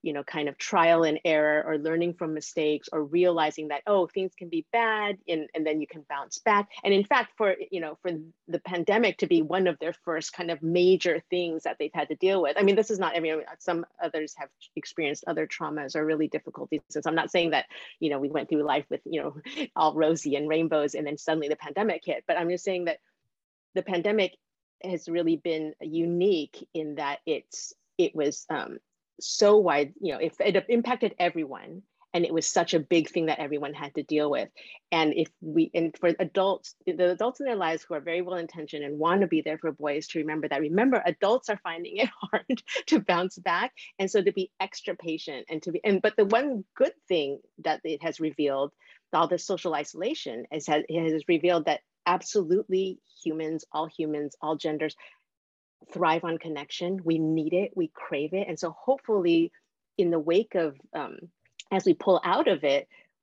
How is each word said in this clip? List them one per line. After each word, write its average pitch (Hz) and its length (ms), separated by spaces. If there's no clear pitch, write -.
you 156 120
know, 143 100
kind 147 260
of 139 80
trial 170 460
and 156 200
error 151 420
or 156 120
learning 165 380
from 160 180
mistakes 151 580
or 156 120
realizing 160 640
that, 143 180
oh, 190 220
things 190 280
can 175 140
be 160 220
bad 214 460
and, 156 260
and 160 120
then 156 140
you 147 60
can 156 240
bounce 139 300
back. 208 300
And 202 100
in 196 100
fact, 247 340
for, 196 180
you 185 100
know, 156 220
for 180 100
the 175 120
pandemic 185 600
to 185 80
be 165 160
one 180 240
of 160 120
their 165 140
first 160 400
kind 170 160
of 156 140
major 175 680
things 170 340
that 131 160
they've 151 140
had 151 160
to 151 60
deal 190 260
with. 151 160
I 202 60
mean, 196 120
this 214 140
is 208 80
not, 170 180
I 170 40
mean, 160 220
some 170 260
others 156 360
have 139 120
experienced 156 520
other 156 180
traumas 151 500
or 156 80
really 156 240
difficulties. 151 540
And 143 80
so 165 60
I'm 160 60
not 147 160
saying 170 200
that, 143 140
you 160 100
know, 143 100
we 139 100
went 147 200
through 151 140
life 143 260
with, 147 160
you 156 160
know, 143 140
<laughs> 302 200
all 156 180
rosy 156 420
and 151 140
rainbows 156 460
and 151 100
then 147 120
suddenly 160 300
the 151 80
pandemic 180 480
hit. 147 240
But 165 100
I'm 170 120
just 180 140
saying 180 220
that 165 120
the 185 80
pandemic 196 520
has 180 240
really 165 300
been 156 420
unique 170 920
in 151 220
that 143 320
it's, - 460
it 170 160
was, 143 340
um, 107 300
so 208 360
wide, 147 440
you 170 120
know, - 60
if - 200
it 190 300
impacted 240 500
everyone, 170 640
and 170 120
it 156 80
was 160 120
such - 280
a 165 60
big 156 300
thing 165 180
that 156 120
everyone 147 340
had 147 220
to 147 80
deal 147 260
with. 127 200
And 160 240
if 160 140
we, 160 340
and 165 240
for 175 120
adults, 190 560
the 175 260
adults 220 280
in 285 60
their 240 100
lives 165 280
who - 100
are 151 80
very 170 200
well-intentioned 165 600
and 147 160
wanna 175 280
be 160 120
there 151 180
for 160 140
boys 147 360
to 165 120
remember 151 300
that, 139 100
remember, 202 460
adults 202 420
are 208 160
finding 170 320
it 214 200
<laughs> - 60
hard - 400
to 302 120
bounce 185 380
back. 185 340
And 196 140
so 202 100
to 196 120
be 185 260
extra 196 340
patient 160 560
and 160 140
to 180 80
be, 170 140
and, 196 160
but 214 160
the 208 80
one 233 400
good 285 180
thing 143 320
that 156 220
it 160 180
has 165 160
revealed, 143 540
all 160 160
this 175 160
social 175 280
isolation, 151 800
is 147 140
that 151 240
it 160 240
has 156 160
revealed 165 360
that 147 140
absolutely 185 920
humans, 160 480
all 156 160
humans, 151 540
all 156 160
genders, 156 400
thrive 170 320
on 165 140
connection. 175 640
We 165 160
need 160 340
it, 190 220
we 170 180
crave 151 400
it. 196 140
And 165 120
so 165 120
hopefully 175 800
in 175 140
the 165 80
wake 175 360
of, 156 200
um, 143 220
as 190 140
we 180 80
pull - 300
out 247 240
of 175 160
it, 143 240